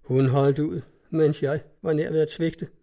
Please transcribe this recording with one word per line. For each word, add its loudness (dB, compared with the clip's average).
Hun 2
holdt 2
ud, -4
mens 2
jeg -2
var -2
nær -2
ved 0
at 0
svigte. -4